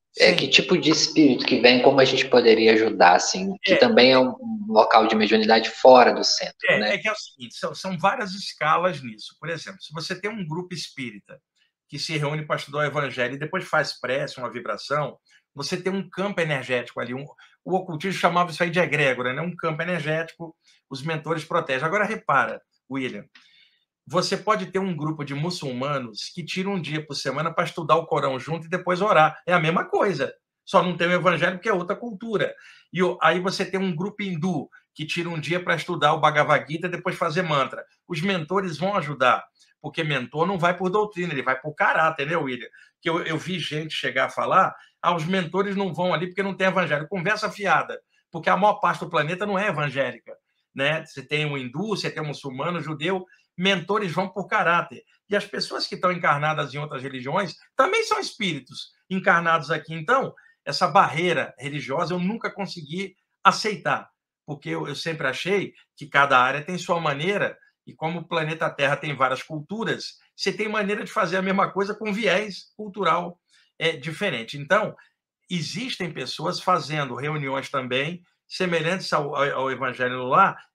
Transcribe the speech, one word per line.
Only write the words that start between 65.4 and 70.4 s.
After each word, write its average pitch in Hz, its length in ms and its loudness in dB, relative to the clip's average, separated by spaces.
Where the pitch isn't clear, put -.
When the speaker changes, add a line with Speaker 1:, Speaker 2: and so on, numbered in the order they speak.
Speaker 2:
que 147 100 -16
cada 143 320 4
área 135 240 2
tem 180 140 -8
sua 170 240 -2
maneira, 156 580 -2
e - 80 -20
como 165 260 -4
o 156 80 -14
planeta 160 400 -2
Terra 143 260 0
tem 143 220 -6
várias 127 260 0
culturas, 156 760 -8
você 196 160 -4